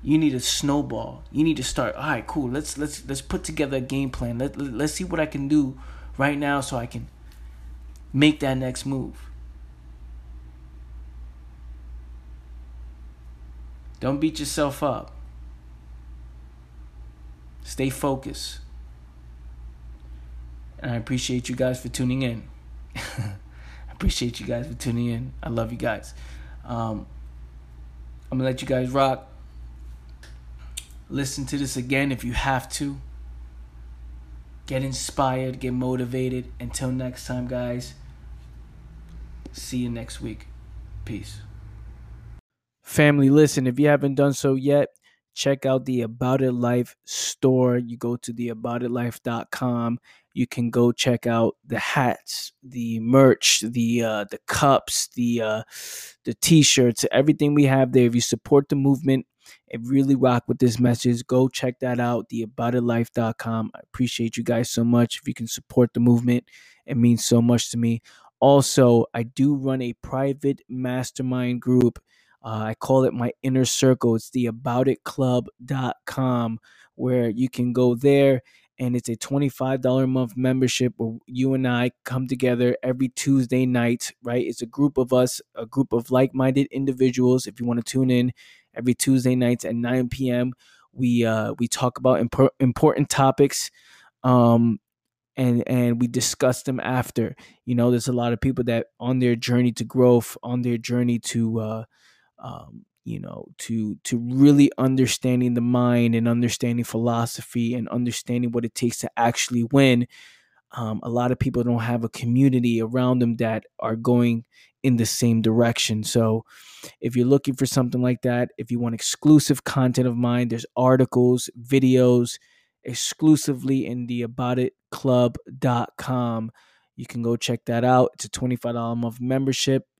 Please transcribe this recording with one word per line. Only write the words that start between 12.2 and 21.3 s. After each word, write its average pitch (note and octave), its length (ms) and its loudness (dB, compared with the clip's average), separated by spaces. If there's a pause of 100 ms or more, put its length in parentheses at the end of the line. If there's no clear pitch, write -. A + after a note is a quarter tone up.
Don't C#3 220 -2
beat D#3 180 -2
yourself C#3+ 420 -4
up. C3+ 300 -4 (2500)
Stay C3+ 260 -6
focused. - 720 -8 (2250)
And B2+ 120 -8
I A#2 40 -4
appreciate B2 540 -6